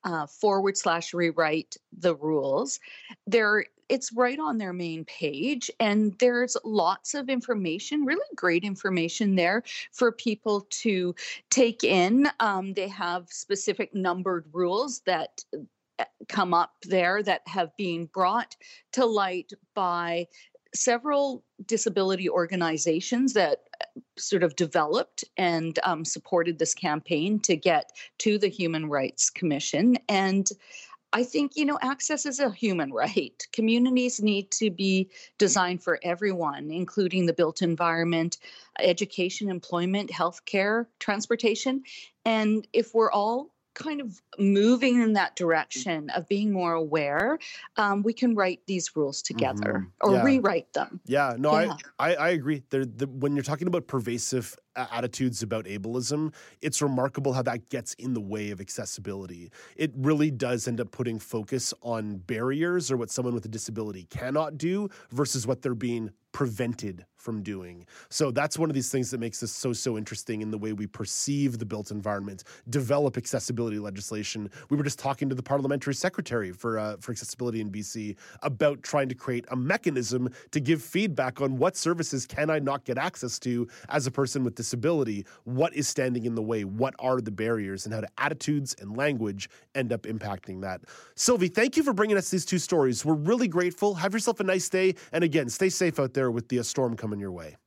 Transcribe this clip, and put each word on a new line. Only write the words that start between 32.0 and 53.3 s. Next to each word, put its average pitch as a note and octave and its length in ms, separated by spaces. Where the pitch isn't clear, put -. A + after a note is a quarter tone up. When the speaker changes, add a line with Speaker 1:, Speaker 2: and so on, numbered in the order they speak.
Speaker 1:
is C4 120
a C4+ 120
human E3+ 420
<laughs> - 0
right. D3+ 580
Communities B3 720
need G3+ 300
to A3 180
be F#3+ 400
designed F3+ 420
for E3 220
everyone, E3+ 680
including F3+ 560
the E3 80
built E3 300
environment, E3+ 760
education, F#3 680
employment, F3+ 640
healthcare, G3 720
transportation. A#3 840
And A3 480
if A3+ 200
we're A3+ 180
all A3+ 440
kind D4 260
of A3 200
moving A3+ 640
in A3 120
that F#3+ 240
direction E3 720
of E3+ 180
being G#3 240
more F3 220
aware, D#3+ 680
um, G3+ 260
we A3+ 80
can A#3 240
write F#3+ 300
these F3+ 280
rules C#3+ 280
together A2+ 640
Speaker 2:
Mm-hmm. - 80
Speaker 1:
or F#3+ 60
Speaker 2:
Yeah. B2 80
Speaker 1:
rewrite B3 500
them. - 320
Speaker 2:
Yeah, C3+ 340
no, D3+ 180
Speaker 1:
Yeah. D#3 200
Speaker 2:
I, D3+ 120
I, F3 60
I D#3 160
agree. D3 400
They're, C3+ 120
the, A#2+ 240
when C#3 300